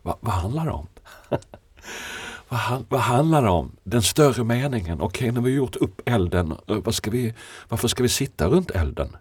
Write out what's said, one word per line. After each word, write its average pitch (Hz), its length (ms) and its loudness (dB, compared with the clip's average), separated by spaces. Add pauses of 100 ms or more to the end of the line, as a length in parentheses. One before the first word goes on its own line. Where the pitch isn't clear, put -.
Va-, 87 180 -6
vad 110 140 -2
handlar 107 320 -2
det 139 60 -2
om? 73 160 -6 (420)
<laughs> - 80 0 (1120)
Vad 120 80 -4
han-, 123 300 -4
vad 131 100 0
handlar 135 440 4
det 107 60 4
om? 78 220 2 (120)
Den 113 180 0
större 131 420 4
meningen. 117 580 0
Okej, 117 300 0
när 120 100 0
vi 123 100 2
har 135 60 0
gjort 135 180 -2
upp - 300 -2
elden, 87 460 2 (160)
eh, 107 80 0
vad 107 200 -2
ska - 160 -4
vi, 117 220 -2 (360)
varför 117 180 -2
ska - 160 0
vi 123 60 4
sitta 123 380 -2
runt 165 240 2
elden? - 500 -2